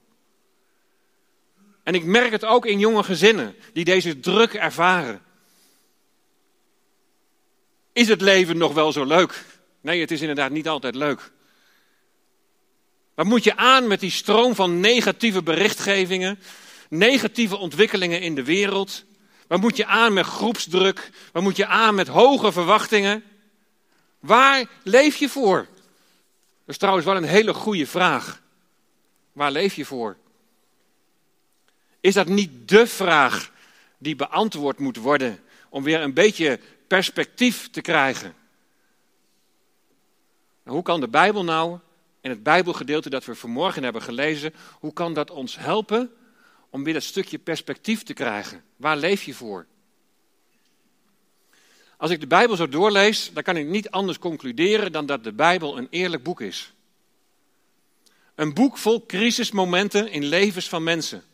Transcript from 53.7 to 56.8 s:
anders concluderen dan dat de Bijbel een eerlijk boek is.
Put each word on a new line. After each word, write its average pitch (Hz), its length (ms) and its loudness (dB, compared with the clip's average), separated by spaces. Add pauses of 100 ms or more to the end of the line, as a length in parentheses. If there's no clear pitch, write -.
anders 185 280 -4
concluderen 170 720 -2
dan 151 140 -6
dat 135 180 -6
de 110 80 -10
Bijbel 156 460 0
een 123 120 -12
eerlijk 170 320 -6
boek 165 180 -8
is. - 320 -12 (1600)